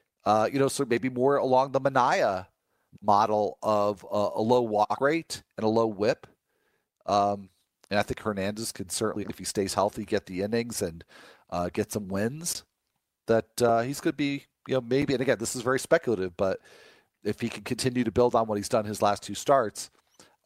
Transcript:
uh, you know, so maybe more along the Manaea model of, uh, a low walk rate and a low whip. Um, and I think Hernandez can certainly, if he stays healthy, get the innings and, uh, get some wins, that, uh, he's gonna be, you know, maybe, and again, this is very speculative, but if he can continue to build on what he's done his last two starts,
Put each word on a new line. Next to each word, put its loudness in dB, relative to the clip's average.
uh, 4
you 0
know, 4
so -2
maybe 0
more 2
along 2
the 0
Manaea 2
model 4
of, 0
uh, 0
a -2
low 4
walk 0
rate -2
and -4
a 4
low 2
whip. -2
Um, 0
and 2
I 2
think -8
Hernandez -4
can -12
certainly, -4
if -12
he -14
stays -2
healthy, 0
get -4
the -4
innings -4
and, -6
uh, -4
get -4
some -6
wins, -6
that, 0
uh, 4
he's -6
gonna -2
be, -4
you -4
know, 0
maybe, 0
and 0
again, 2
this -4
is -6
very 0
speculative, 0
but -2
if -4
he -4
can -12
continue -2
to -2
build 2
on 2
what -2
he's -6
done 0
his -8
last 0
two -12
starts, 0